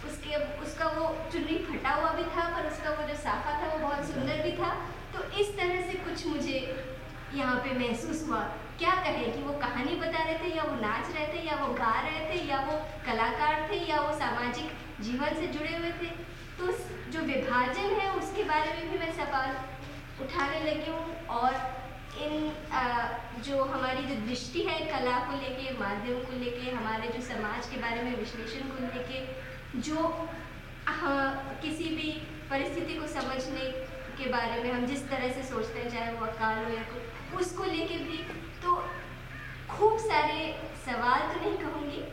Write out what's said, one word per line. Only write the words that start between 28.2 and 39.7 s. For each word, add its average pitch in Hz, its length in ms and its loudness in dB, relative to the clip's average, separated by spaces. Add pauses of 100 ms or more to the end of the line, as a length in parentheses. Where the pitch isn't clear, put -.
को 262 140 -4
लेके, 262 680 -4 (300)
जो, 330 480 2 (580)
हाँ, 277 760 0
किसी 311 220 -2
भी 311 280 -2 (380)
परिस्थिति 320 440 0
को 302 120 -4
समझने 262 640 -2 (480)
के 254 120 0
बारे 233 320 2
में 247 100 2
हम 247 140 2
जिस 277 220 -2
तरह 254 240 0
से 269 100 -2
सोचते 220 380 -2
हैं, 240 100 -2
चाहे 233 220 -2
वो 226 140 -2
अकाल 220 380 2
हो 233 60 0
या 226 120 -2
कोई, - 560 -6
उसको 370 260 0
लेके 339 340 0
भी, 320 180 -4 (460)
तो - 260 4 (840)